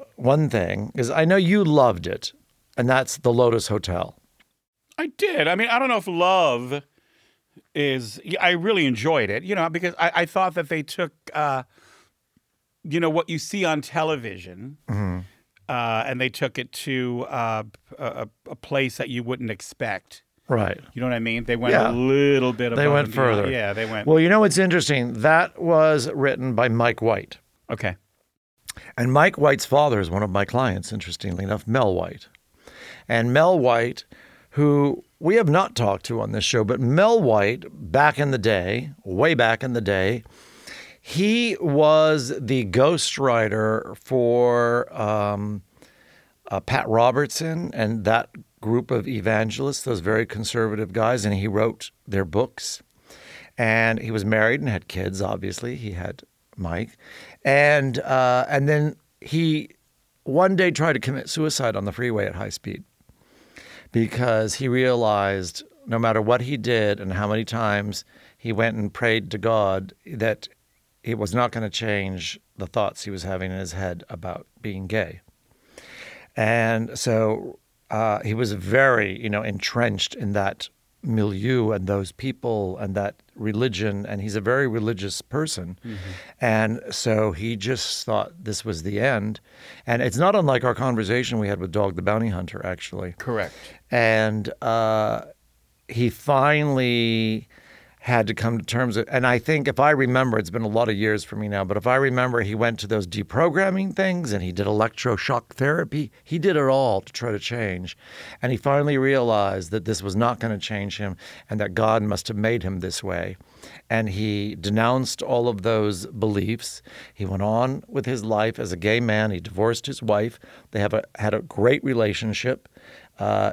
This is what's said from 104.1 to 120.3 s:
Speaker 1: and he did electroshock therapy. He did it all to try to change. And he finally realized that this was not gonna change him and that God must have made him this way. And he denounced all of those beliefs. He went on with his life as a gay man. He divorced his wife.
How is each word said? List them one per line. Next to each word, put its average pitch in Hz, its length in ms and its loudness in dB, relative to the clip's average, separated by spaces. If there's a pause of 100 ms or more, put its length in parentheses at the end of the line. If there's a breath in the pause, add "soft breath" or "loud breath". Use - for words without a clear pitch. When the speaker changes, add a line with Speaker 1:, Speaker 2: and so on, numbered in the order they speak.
Speaker 1:
and 101 100 -2
he 90 120 -4
did 98 140 -2
electroshock 113 840 0
therapy. 151 600 -2 (140 soft breath)
He 165 160 -4
did 180 160 2
it 151 80 2
all 131 380 2
to - 100 -18
try 117 220 -4
to 104 60 -4
change. 95 580 -6 (440 loud breath)
And 123 120 0
he 117 40 -2
finally 143 400 2
realized 110 760 2
that 104 120 -4
this 101 180 -2
was 95 140 -6
not 117 240 0
gonna 110 180 -4
change 101 400 -8
him 98 200 -6 (320 loud breath)
and 107 100 -4
that 104 140 -4
God 110 280 2
must 104 280 -4
have 107 80 -6
made 113 260 0
him 92 160 -4
this 90 240 -8
way. 92 320 -6 (540 loud breath)
And 113 200 0
he 104 460 -4
denounced 113 640 0
all 120 280 0
of 101 140 -4
those 104 440 0
beliefs. 104 760 -4 (320 loud breath)
He 101 120 -8
went 95 180 -2
on 120 440 0
with 139 180 -4
his 131 180 -4
life 110 360 0
as 107 120 -4
a 90 60 -6
gay 107 240 2
man. 107 300 0
He 90 100 -6
divorced 104 460 -2
his - 140 -10
wife. 107 380 0 (320 loud breath)